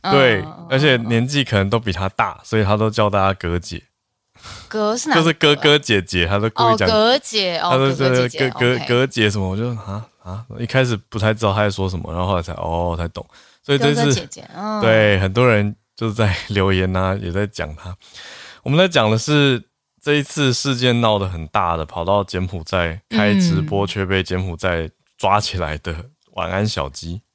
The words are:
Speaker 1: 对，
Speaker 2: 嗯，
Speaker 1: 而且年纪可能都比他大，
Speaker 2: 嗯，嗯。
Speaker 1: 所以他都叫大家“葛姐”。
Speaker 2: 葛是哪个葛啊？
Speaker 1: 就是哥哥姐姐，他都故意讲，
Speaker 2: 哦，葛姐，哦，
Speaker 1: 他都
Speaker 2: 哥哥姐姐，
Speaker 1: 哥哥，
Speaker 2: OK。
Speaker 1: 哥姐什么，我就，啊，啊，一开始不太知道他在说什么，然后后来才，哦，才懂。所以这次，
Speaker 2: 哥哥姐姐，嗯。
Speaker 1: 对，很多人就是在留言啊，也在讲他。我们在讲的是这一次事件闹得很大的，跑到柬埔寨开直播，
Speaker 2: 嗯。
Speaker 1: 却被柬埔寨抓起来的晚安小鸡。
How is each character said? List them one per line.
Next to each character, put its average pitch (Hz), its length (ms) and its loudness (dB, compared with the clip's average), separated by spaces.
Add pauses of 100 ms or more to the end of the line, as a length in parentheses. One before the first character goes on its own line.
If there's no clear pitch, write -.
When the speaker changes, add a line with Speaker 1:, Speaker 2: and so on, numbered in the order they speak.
Speaker 1:
对， 131 400 4
Speaker 2:
嗯， - 280 -14
Speaker 1:
而 131 80 2
且 139 200 4
年 117 280 0
纪 143 160 -2
可 117 140 -2
能 98 120 2
都 110 120 2
比 104 120 -4
他 95 180 -4
大， 104 200 -2
Speaker 2:
嗯， - 80 -16
嗯。 - 60 -20
Speaker 1:
所 - 160 -2
以 - 40 2
他 101 120 2
都 110 120 0
叫 107 220 0
大 101 80 0
家 95 200 2
“葛 87 200 -4
姐”。 - 240 -10 (840)
Speaker 2:
葛 214 280 -2
是 - 120 -6
哪 269 80 2
个 175 40 6
葛 - 20 2
啊？ - 20 2
Speaker 1:
就 160 40 4
是 160 60 2
哥 147 220 4
哥 147 220 4
姐 110 220 2
姐， 87 260 0
他 98 120 0
都 107 120 0
故 233 220 2
意 220 40 4
讲， 208 120 2
Speaker 2:
哦， 226 40 2
葛 226 260 4
姐， 190 400 -4
哦， 175 120 -2
Speaker 1:
他 131 60 4
都 135 180 2
Speaker 2:
哥 135 160 0
哥 127 180 2
姐 117 100 -8
姐， 131 120 0
Speaker 1:
哥 - 100 -12
哥， 123 140 2
Speaker 2:
OK。 - 120 -4
Speaker 1:
哥 123 200 2
姐 117 220 0
什 104 120 -2
么， 95 80 -2
我 95 80 -4
就， 117 140 -4
啊， 104 360 -10 (160)
啊， 98 220 -12 (160)
一 120 60 -4
开 131 180 2
始 120 120 0
不 - 220 -10
太 110 160 2
知 107 100 -4
道 101 80 2
他 104 100 2
在 104 80 2
说 95 200 -2
什 92 80 -6
么， 85 140 -8
然 87 100 -4
后 90 60 0
后 92 80 2
来 85 60 -2
才， 82 100 -10
哦， 85 440 -4
才 85 120 -4
懂。 - 180 -12 (380)
所 143 100 0
以 139 40 2
这 143 140 2
次， 143 120 0
Speaker 2:
哥 - 20 -
哥 143 60 2
姐 104 180 -2
姐， - 240 -18
嗯。 214 260 -6
Speaker 1:
对， 107 380 4
很 95 140 0
多 117 120 2
人 104 300 2 (220)
就 113 100 -6
是 107 80 -4
在 107 180 2 (160)
留 98 240 2
言 92 220 0
啊， 95 260 0
也 87 120 -6
在 98 160 -2
讲 78 260 -10
他。 90 220 -14 (680)
我 127 80 -6
们 147 80 4
在 185 100 6
讲 131 220 2
的 110 80 2
是 139 440 2 (400)
这 147 120 0
一 147 80 2
次 139 300 0
事 135 220 -2
件 120 260 2
闹 107 200 2
得 98 80 -2
很 82 200 -8
大 85 280 0
的， 78 100 -4
跑 85 180 -8
到 98 200 2
柬 92 200 -4
埔 90 200 -8
寨 85 360 -4 (100)
开 208 240 2
直 175 260 2
播， 101 240 -2
Speaker 2:
嗯。 - 20 -2
Speaker 1:
却 98 180 -4
被 92 200 0
柬 92 200 -4
埔 90 120 -6
寨 82 340 -2 (260)
抓 101 240 2
起 - 180 -6
来 76 200 -4
的 82 160 -8 (380)
晚 87 180 -6
安 98 160 -2
小 76 220 -4
鸡。 85 320 -12 (140)